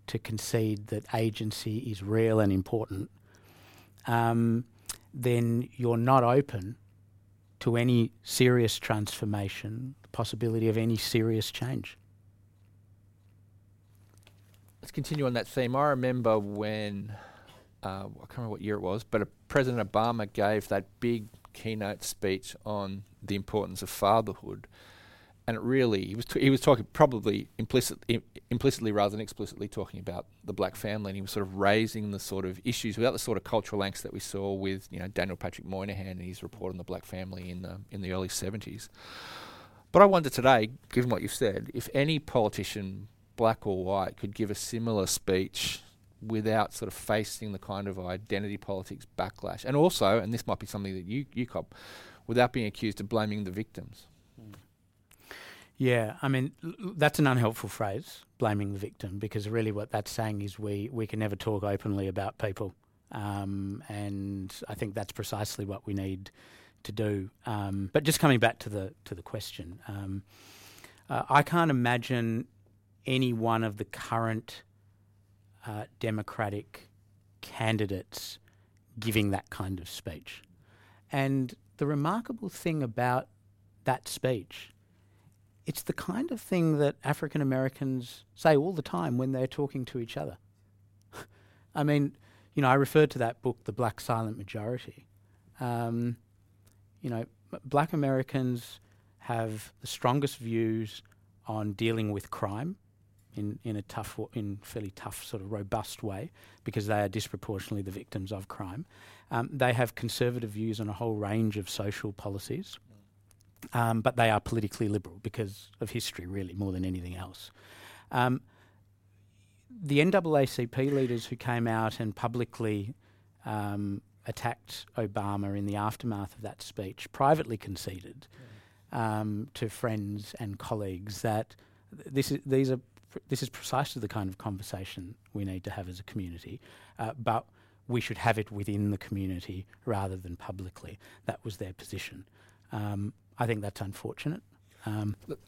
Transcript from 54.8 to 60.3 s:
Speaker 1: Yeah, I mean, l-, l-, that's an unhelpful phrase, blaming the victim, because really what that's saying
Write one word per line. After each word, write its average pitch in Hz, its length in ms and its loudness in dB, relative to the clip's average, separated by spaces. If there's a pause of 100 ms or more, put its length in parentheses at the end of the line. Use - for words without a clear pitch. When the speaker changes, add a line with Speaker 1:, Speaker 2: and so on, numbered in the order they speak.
Speaker 1:
Yeah, 120 440 4
I 139 60 0
mean, 131 240 2 (100)
l-, 165 120 -10 (100)
l-, 190 140 -6
that's 151 220 4
an 147 80 8
unhelpful 117 420 2
phrase, 107 560 -6 (120)
blaming 101 360 2
the 98 60 -6
victim, 101 380 -8
because 104 300 -4
really 110 240 0
what 104 200 -6
that's 107 200 -4
saying 107 300 -2